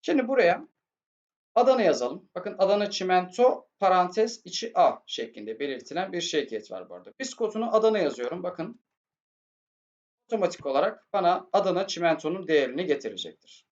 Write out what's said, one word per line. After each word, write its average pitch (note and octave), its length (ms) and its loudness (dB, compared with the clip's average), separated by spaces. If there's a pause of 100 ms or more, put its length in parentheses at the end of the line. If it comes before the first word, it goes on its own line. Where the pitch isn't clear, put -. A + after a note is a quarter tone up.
Şimdi C4+ 260 0
buraya A#3 400 2 (880)
Adana B3 260 6
yazalım. D3 540 0
Bakın F#3 220 -8
Adana G3+ 320 2
Çimento F#3 760 2 (120)
parantez F#3 640 2
içi A3+ 300 -8
A E3 300 4
şeklinde A2 540 -10
belirtilen C#3+ 540 -6
bir F3 80 -4
şirket C3+ 500 -4
var F#2 180 -14
bu F2+ 60 -16
arada. - 240 -20
bis C4 140 -8
kodunu A3 420 -4
Adana A3 240 4
yazıyorum. C#3 440 -4
Bakın F3+ 380 -10 (1500)
otomatik G3+ 380 -4
olarak D3+ 480 -2
bana F3+ 400 0
Adana F#3+ 340 2
Çimento'nun E3 600 -2
değerini D3 380 0
getirecektir. - 880 -8